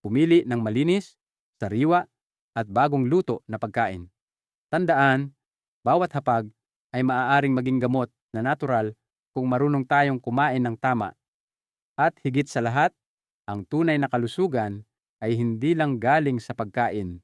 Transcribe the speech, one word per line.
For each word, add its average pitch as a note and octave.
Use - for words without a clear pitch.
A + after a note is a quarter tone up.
Pumili D#3+
ng A#2+
malinis, C#3+
sariwa, D3
at A2+
bagong C3
luto C#3+
na A2
pagkain. F#2+
Tandaan, C#3
bawat F3
hapag A#2
ay B2+
maaaring C3
maging B2+
gamot B2
na A2+
natural B2+
kung C3
marunong C3+
tayong C#3+
kumain C3
ng A#2
tama. A#2
At D#3
higit C3+
sa -
lahat, A#2+
ang G2+
tunay D#3
na C#3+
kalusugan A#2
ay A2+
hindi A#2+
lang C#3
galing C3+
sa -
pagkain. G2+